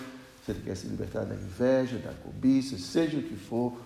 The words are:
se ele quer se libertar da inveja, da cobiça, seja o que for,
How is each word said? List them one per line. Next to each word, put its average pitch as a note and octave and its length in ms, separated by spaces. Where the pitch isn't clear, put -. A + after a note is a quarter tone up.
se A2 40
ele - 120
quer G2 120
se G2 120
libertar G#2 380
da G#2 100
inveja, A#2 640
da - 160
cobiça, B2+ 640
seja D#3 400
o B2 40
que G#2+ 140
for, A#2+ 500